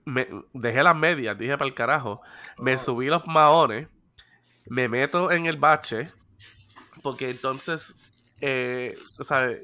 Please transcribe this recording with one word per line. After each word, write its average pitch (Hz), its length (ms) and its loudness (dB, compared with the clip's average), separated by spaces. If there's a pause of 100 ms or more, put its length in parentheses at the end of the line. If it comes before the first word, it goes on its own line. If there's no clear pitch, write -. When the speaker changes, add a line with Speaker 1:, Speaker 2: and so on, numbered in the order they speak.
Speaker 1:
me, 127 220 -2 (260)
dejé 120 300 0
las 170 120 6
medias, 151 420 0
dije, 123 200 -2
"Pa'l 135 160 -4
carajo". 120 480 -2 (380)
Me 127 160 0
Speaker 2:
Oh. - 20 0
Speaker 1:
subí 127 300 -4
los 165 180 0
maones, 151 640 4 (840)
me 123 180 0
meto 139 440 0
en 170 160 2
el 160 100 -2
bache, 147 540 2 (920)
porque 131 280 -6
entonces, 131 680 -6 (460)
eh, 127 540 -4 (240)
o 135 40 -12
sea, 131 260 0 (140)